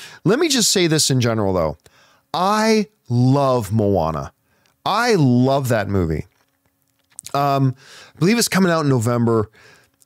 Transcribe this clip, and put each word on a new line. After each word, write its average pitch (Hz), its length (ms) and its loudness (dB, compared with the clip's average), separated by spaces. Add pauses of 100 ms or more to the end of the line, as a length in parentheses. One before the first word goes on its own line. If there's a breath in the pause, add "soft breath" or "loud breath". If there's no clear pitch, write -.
(240 loud breath)
Let 208 140 2
me 330 120 0
just 254 220 0
say 180 140 0
this 156 240 0
in 131 100 0
general, 110 320 0
though. 80 260 -2 (560 soft breath)
I 214 540 0 (220)
love 127 640 2
Moana. 85 580 0 (540)
I 220 300 0
love 131 520 2
that 107 220 -2
movie. 85 380 -2 (1080)
Um, 139 420 0 (400 loud breath)
I - 40 -14
believe 208 180 2
it's 233 100 -2
coming 180 240 0
out 160 100 0
in 143 80 0
November. 117 600 0 (560 soft breath)